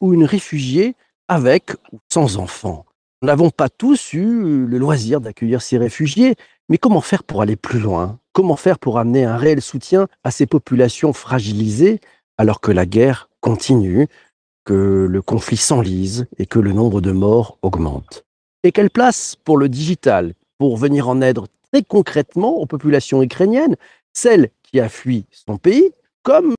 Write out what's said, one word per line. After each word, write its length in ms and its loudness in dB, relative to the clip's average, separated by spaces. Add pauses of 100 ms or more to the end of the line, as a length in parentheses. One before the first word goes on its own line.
ou 120 2
une 120 4
réfugiée 720 -2 (320)
avec 460 0 (180)
ou 60 -20 (140)
sans 260 0
enfant. 460 -10 (360)
Nous 80 -2
n'avons 220 4
pas 180 -2
tous 460 -2
eu 520 -2
le 120 -2
loisir 420 -2
d'accueillir 420 -4
ces 160 -2
réfugiés, 560 0 (340)
mais 80 2
comment 240 2
faire 220 -4
pour 180 -6
aller 140 0
plus 240 -6
loin ? 400 -4 (140)
Comment 240 2
faire 240 0
pour 180 -2
amener 260 2
un 120 -2
réel 260 2
soutien 460 -2 (160)
à 80 -4
ces 120 0
populations 680 0
fragilisées 880 0 (360)
alors 240 0
que 120 0
la 120 2
guerre 440 0 (120)
continue, 680 0 (560)
que 440 2
le 140 -2
conflit 340 -4
s'enlise 720 -2 (100)
et 100 -6
que 120 -2
le 140 0
nombre 280 0
de 120 -2
morts 500 0
augmente ? 600 -6 (400)
Et 80 4
quelle 180 2
place 540 -2
pour 120 2
le 120 2
digital, 640 -2 (260)
pour 180 0
venir 320 0
en 140 0
aide 160 2 (340)
très 120 2
concrètement 720 -2
aux 100 -6
populations 560 0
ukrainiennes, 540 0 (360)
celles 360 4 (160)
qui 160 0
a 80 -2
fui 420 -6
son 280 -10
pays, 340 4 (320)
comme 340 2